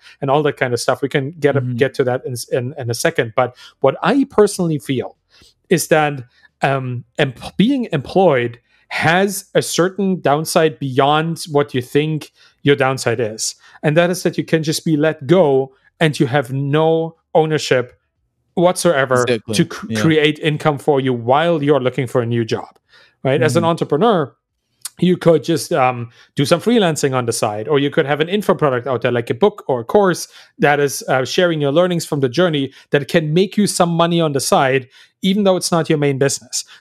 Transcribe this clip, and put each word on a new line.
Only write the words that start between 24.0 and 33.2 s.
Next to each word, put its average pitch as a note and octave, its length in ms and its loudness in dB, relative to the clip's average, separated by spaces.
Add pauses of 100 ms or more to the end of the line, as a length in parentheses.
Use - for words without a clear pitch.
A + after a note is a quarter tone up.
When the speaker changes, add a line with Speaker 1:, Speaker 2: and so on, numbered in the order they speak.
Speaker 1:
you F3 180 2
could E3 260 4
just, - 280 -2
um, B2+ 380 0 (260)
do C#3 100 0
some E3+ 140 2
freelancing E3+ 560 0
on B2 100 0
the A#2 60 -2
side, A2 360 -4
or D3 120 2
you C#3+ 100 0
could D3 160 0
have C#3+ 140 -2
an D#3+ 100 -2
info G3+ 240 0
product C3+ 340 0
out B2 140 -2
there, B2 100 0
like A#2+ 180 -2
a B2+ 40 -2
book G3 340 0
or B2+ 120 0
a A2+ 60 -8
course G3 420 0 (320)
that C#3+ 200 2
is, C#3+ 280 -2
uh, C3 160 0
sharing E3+ 380 0
your C#3 100 0
learnings F3 340 0
from D3+ 140 -4
the C3+ 100 0
journey D3 440 -2 (160)
that B2 180 0
can D#3 260 0